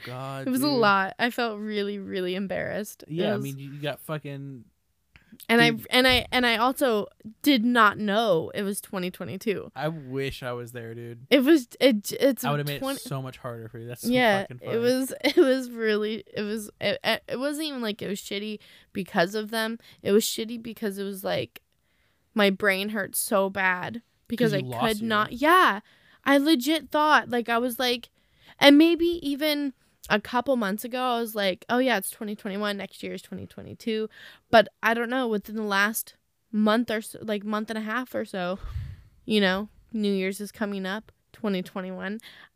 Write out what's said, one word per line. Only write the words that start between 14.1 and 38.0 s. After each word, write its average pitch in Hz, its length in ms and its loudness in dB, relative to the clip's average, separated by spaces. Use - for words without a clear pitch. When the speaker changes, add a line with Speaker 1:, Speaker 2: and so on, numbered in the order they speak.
Speaker 1:
fucking 123 200 -14
Speaker 2:
it - 20 -12
Speaker 1:
funny. 180 140 -2
Speaker 2:
was, 254 380 0
<laughs> - 60 -18
it - 140 0
was 262 320 4
really, 220 540 -2
it - 80 -4
was, 208 300 -6
it, 202 220 0
it, 220 240 -2
it - 100 -6
wasn't 294 300 -4
even 277 140 -8
like 214 200 -6
it 185 60 -8
was 202 140 -6
shitty 208 380 -8
because 196 420 0
of 220 160 -6
them. 226 260 -4
It 202 120 0
was 214 100 6
shitty 226 400 -6
because 214 340 -8
it 202 60 -6
was 196 200 -10
like, - 380 -6
my 202 160 4
brain 196 400 0
hurt 214 260 -6
so 196 360 2
bad 190 500 -2
because 233 240 2
Speaker 1:
'Cause - 20 0
Speaker 2:
I 147 40 2
Speaker 1:
you 135 60 -2
Speaker 2:
could 127 80 -8
Speaker 1:
lost 214 300 0
you. 226 60 -4
Speaker 2:
not. 214 260 0
Yeah, 285 480 4
I 277 120 6
legit 285 520 2
thought, 302 400 4
like, 240 200 -2
I 233 100 2
was 240 180 -2
like, 247 320 -2
and 285 160 10
maybe 330 280 6
even 285 460 -2
a 208 100 2
couple 247 380 -2
months 208 260 -2
ago, 254 180 -6
I 247 200 0
was 220 120 -6
like, 196 360 -2
"Oh 233 80 2
yeah, 254 200 4
it's 196 120 -6
twenty 214 260 -8
twenty-one. 202 400 -4
Next 196 260 -12
year 185 120 -8
is 185 80 -10
twenty 175 260 -12
twenty-two." 220 640 -6
But 220 160 8
I 220 100 4
don't 233 160 -4
know, 247 200 -2
within 208 260 -4
the 220 80 -4
last 202 520 0
month 214 400 2
or 214 100 -2
so, - 200 -14
like, 208 240 -4
month 214 240 -4
and 226 80 -6
a 220 40 -8
half 226 320 -6